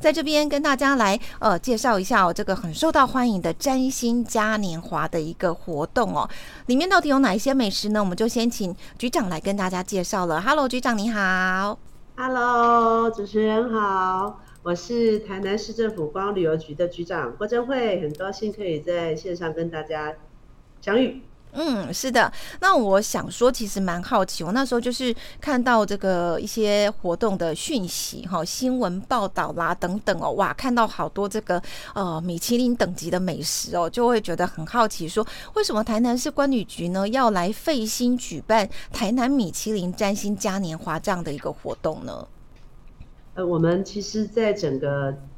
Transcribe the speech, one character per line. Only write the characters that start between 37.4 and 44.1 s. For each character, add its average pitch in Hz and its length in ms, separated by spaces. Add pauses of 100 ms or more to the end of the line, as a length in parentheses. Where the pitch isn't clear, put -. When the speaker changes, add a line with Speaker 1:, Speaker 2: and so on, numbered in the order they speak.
Speaker 1:
费 233 360
心 247 320
举 - 280
办 214 220 (240)
台 214 200
南 254 180
米 247 200
其 - 220
林 180 180
占 196 240
星 202 220
嘉 196 220
年 160 180
华 160 220
这 180 120
样 175 140
的 151 80
一 147 60
个 151 120
活 - 260
动 - 280
呢？ 90 240 (1040)
Speaker 2:
呃， 180 140
我 175 120
们 170 240
其 208 200
实 208 240